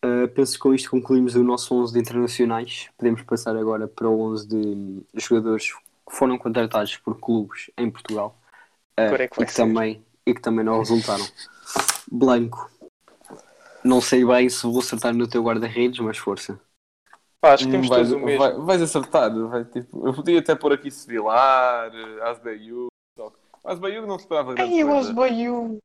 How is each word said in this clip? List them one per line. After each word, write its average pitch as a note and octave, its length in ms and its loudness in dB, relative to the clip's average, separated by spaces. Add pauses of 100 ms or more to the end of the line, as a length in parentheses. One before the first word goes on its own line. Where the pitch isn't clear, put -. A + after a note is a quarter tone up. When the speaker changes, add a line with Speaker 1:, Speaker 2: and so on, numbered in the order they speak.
Speaker 1:
eh, B2 260 2
penso C3 260 0
que - 40 -12
com C3+ 160 4
isto C3 160 -4
concluímos B2+ 460 2
o B2 80 6
nosso B2 300 0
onze A#2+ 180 0
de A#2+ 80 2
internacionais. A#2+ 960 -2
Podemos A2+ 260 0
passar A2+ 340 -4
agora A2 300 -2
para A2+ 220 -4
o A2 100 2
onze A2 300 -4
de G2+ 540 -4 (120)
jogadores A2 580 0
que - 440 -20
foram B2+ 220 2
contratados A2+ 580 -2
por - 240 -10
clubes A2 560 -4
em A#2+ 140 -4
Portugal, G#2+ 460 -8 (600)
eh, - 100 2
Speaker 2:
Agora C3+ 180 2
é B2 40 -6
que - 80 -12
vai A#2+ 80 0
Speaker 1:
e - 40 -4
que - 60 -12
Speaker 2:
ser. A#2+ 80 2
Speaker 1:
também, A2 420 0 (220)
e B2 80 2
que A#2+ 60 -8
também A2+ 240 0
não A2+ 140 2
resultaram. A2 480 0 (840)
Blanco. A#2+ 600 2 (1120)
Não B2+ 160 6
sei B2 240 4
bem B2 240 6
se A#2 160 -4
vou A#2+ 140 0
acertar A#2+ 340 -2
no A#2 160 0
teu A#2 140 0
guarda-redes, A#2 560 0
mas A2 180 -4
força. G2 420 -8 (840)
Speaker 2:
Pá, D3 140 10
acho C3 100 2
que C3 60 -2
Speaker 3:
Hum, - 20 2
Speaker 2:
temos C3 160 2
Speaker 3:
vais, A#2+ 200 4
Speaker 2:
todos C3+ 140 0
o - 20 -6
mesmo. C#3 140 0
Speaker 3:
vai, C3+ 220 2
vais F3 220 2
acertar. B2 680 0
Vai, A#2+ 160 -4
tipo, B2 420 -8
eu C3 80 0
podia D#3 240 2
até D#3 160 2
pôr D3 180 0
aqui D3 180 -4
Sevilar, A#2+ 1000 2
eh, A2 300 -14
Asbeyou. A#2 640 -8 (800)
Asbeyou G3 420 -8
não F#3+ 120 -8
se - 60 -18
esperava C3+ 300 -2
grande F4+ 180 -2
Speaker 2:
Ei, E4 120 2
o C#4+ 40 0
Speaker 3:
coisa. C4+ 220 2
Speaker 2:
Asbeyou. A#3 760 -2